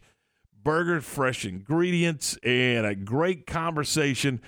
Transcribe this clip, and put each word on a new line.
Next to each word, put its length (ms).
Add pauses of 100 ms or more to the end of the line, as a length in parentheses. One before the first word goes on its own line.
(600)
burger, 380
fresh 460
ingredients, 1000
and 420
a 80
great 540
conversation 1000